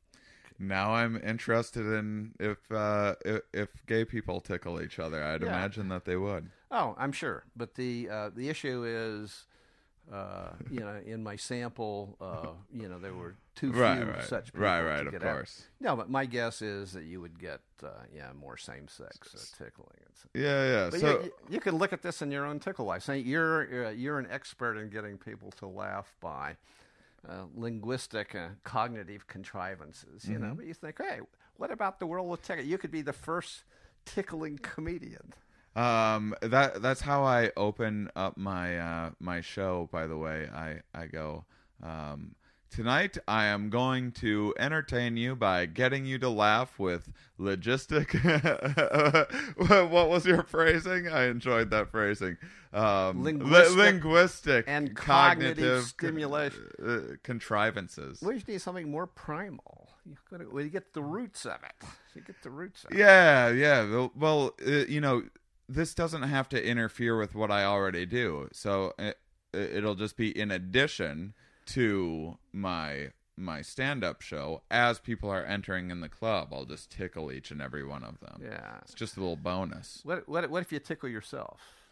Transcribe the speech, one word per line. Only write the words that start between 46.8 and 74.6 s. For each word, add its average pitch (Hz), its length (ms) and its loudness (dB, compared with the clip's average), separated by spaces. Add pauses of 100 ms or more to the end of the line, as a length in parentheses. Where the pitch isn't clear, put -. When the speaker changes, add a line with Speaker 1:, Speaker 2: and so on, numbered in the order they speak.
Speaker 1:
logistic." 101 760 0
<laughs> 151 1800 4
What 170 200 8
was 170 160 4
your 175 180 6
phrasing? 170 640 2
I 147 200 2
enjoyed 117 440 2
that 107 180 2
phrasing. 101 480 0 (360)
Um, 98 500 2
li-, 156 100 0
Speaker 2:
Linguistic 165 440 10
Speaker 1:
linguistic 170 880 6
Speaker 2:
and 143 280 -2
Speaker 1:
cognitive 139 640 6
Speaker 2:
cognitive 127 260 4
stimulation. 147 840 -4 (160)
Speaker 1:
uh, 101 400 -4
contrivances. 104 1000 -2
Speaker 2:
We 202 140 -4
just 214 120 -10
need 202 140 -6
something 180 280 -8
more 156 180 -4
primal. - 800 -12 (160)
You 147 120 -20 (120)
gotta, 170 200 -14
we 143 200 -4
get 185 240 -6
the 151 100 -6
roots 196 420 -8
of 107 180 -6
it. - 240 -18 (280)
You - 60 -16
get - 200 -20
the - 80 -14
roots 151 340 -12
of - 80 -12
it. - 60 4
Speaker 1:
Yeah, 175 520 12
yeah. 135 400 6
Well, 123 260 2
well, 147 400 4 (100)
uh, 135 60 4 (160)
you 147 140 0
know, 131 220 4 (460)
this 156 240 -2
doesn't 165 300 -2
have 135 260 0
to 120 180 0
interfere 117 500 2
with 104 180 -2
what 107 160 0
I 101 120 4
already 95 440 2
do. 90 440 -2
So 98 460 -2
it, 104 200 -6 (360)
it'll 101 420 0
just 104 220 -6
be 110 200 0
in 104 120 -2
addition 92 840 -2 (320)
to 90 720 0 (140)
my, 78 600 -6 (260)
my 82 240 -8
stand-up 127 640 -4
show. 78 480 -8